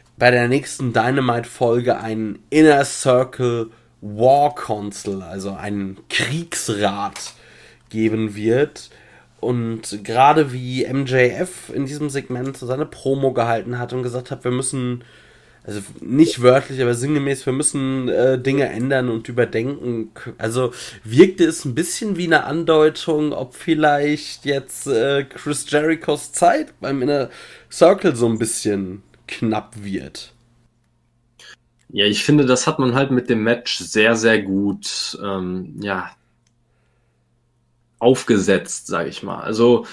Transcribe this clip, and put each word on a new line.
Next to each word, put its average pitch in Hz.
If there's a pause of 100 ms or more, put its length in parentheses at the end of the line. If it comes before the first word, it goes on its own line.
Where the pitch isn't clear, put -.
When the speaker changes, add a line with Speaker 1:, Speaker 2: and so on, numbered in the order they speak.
(180)
Speaker 1:
bei 123
der 120
nächsten 135
Dynamite-Folge 120
einen 110 (100)
Inner 147
Circle 123 (320)
War 131
Council, 104
also 95
einen 98 (120)
Kriegsrat 104 (560)
geben 110
wird. 113 (500)
Und 113
gerade 135
wie 127
M 139
J 123
F -
in 135
diesem 147
Segment 131
so 127
seine 131
Promo 135
gehalten 117
hat 120
und 127
gesagt 123
hat, 131
wir 123
müssen, 127 (640)
also 104 (200)
nicht 139
wörtlich, 131
aber 120
sinngemäß, 139
wir 131
müssen, 135
äh, 123
Dinge 135
ändern 127
und 113
überdenken. 120
K-, -
also 120 (300)
wirkte 170
es 160
ein 131
bisschen 185
wie 175
eine 160
Andeutung, 151
ob -
vielleicht 147
jetzt, 139
äh, 139
Chris -
Jerichos 156
Zeit 277
beim 135
Inner 139 (400)
Circle 180
so 117
ein 113
bisschen 101 (240)
knapp 107
wird. 90 (1500)
Speaker 2:
Ja, 98
ich 104
finde, 147
das 123
hat -
man 127
halt 139
mit 123
dem 113
Match 117
sehr, 107
sehr 110
gut, 98
ähm, 92
ja, 92 (1900)
aufgesetzt, 110
sag 85
ich -
mal. 98
Also 113